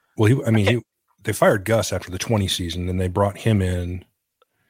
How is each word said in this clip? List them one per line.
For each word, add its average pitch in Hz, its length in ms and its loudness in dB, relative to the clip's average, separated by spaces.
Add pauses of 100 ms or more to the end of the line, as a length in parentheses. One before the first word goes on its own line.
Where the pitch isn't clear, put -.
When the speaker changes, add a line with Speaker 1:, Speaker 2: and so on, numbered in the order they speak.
(180)
Speaker 1:
Well, 110 160 6
he, 135 120 -2
I 113 60 2
mean, 107 160 4
Speaker 2:
I 104 60 4
Speaker 1:
he, 117 80 -2 (420)
they 107 100 -4
fired 110 320 2
Gus 107 280 0
after 87 180 -6
the 90 60 -8
twenty 104 300 -2
season, 87 400 -4
then 90 100 -4
they 92 100 0
brought 101 300 0
him 107 240 2
in 90 440 -4 (640)